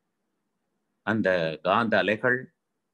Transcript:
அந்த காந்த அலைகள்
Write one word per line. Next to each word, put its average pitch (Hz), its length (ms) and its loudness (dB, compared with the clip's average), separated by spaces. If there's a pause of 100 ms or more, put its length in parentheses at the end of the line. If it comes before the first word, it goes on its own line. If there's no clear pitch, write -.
(1120)
அந்த 104 180 0 (380)
காந்த 107 360 0
அலைகள் 110 360 0 (560)